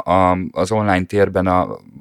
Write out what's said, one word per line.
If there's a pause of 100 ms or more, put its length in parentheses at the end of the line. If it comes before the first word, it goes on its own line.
a, (140)
az
online
térben
a (240)